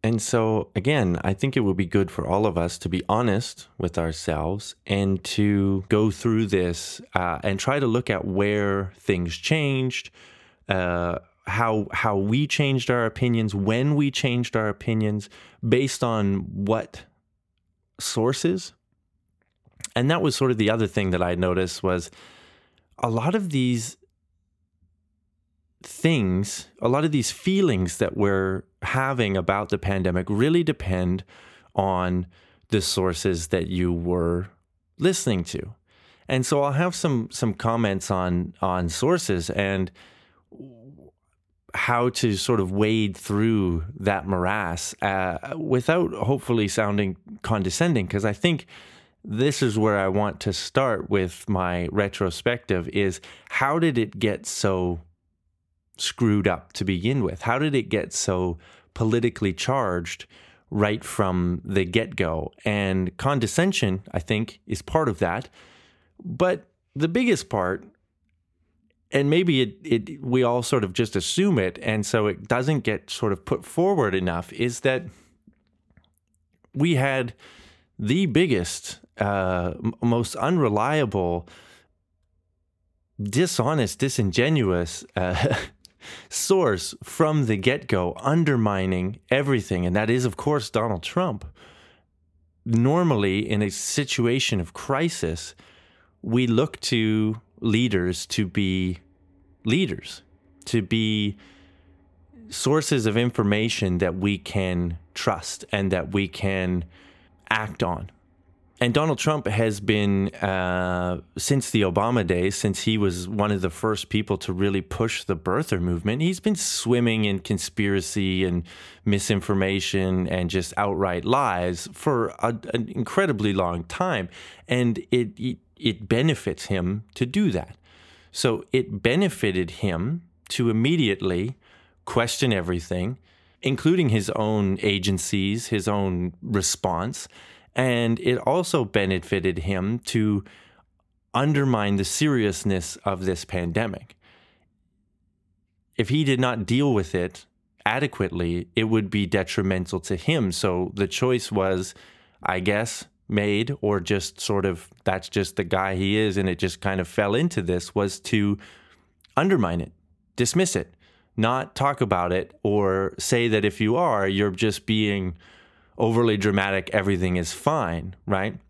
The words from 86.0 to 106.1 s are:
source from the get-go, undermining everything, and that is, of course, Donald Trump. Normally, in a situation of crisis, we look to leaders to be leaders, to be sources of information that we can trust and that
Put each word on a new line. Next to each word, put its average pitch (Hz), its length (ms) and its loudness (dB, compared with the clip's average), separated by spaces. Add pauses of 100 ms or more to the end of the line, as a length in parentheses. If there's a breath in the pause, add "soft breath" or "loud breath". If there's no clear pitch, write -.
source 139 760 0
from 156 440 0
the 110 100 2
get-go, 95 600 0
undermining 107 1000 2 (120)
everything, 123 560 2
and 90 80 0
that 107 160 2
is, 123 140 2
of 110 120 -2
course, 147 340 0
Donald 107 320 0
Trump. 175 420 -2 (1200 loud breath)
Normally, 117 800 2
in 104 140 0
a 101 80 0
situation 123 920 -2
of 85 120 -8
crisis, 135 840 -4 (640 soft breath)
we 120 260 2
look 117 340 2
to 110 600 0 (200)
leaders 104 640 2
to 104 200 -2
be 92 520 -2 (640)
leaders, 127 580 -2 (440)
to 113 160 0
be 107 540 0 (1120 loud breath)
sources 139 560 0
of 107 100 2
information 107 800 2
that 90 160 0
we 98 220 0
can 87 640 -2 (160)
trust - 580 -4
and 98 180 0
that 90 220 -2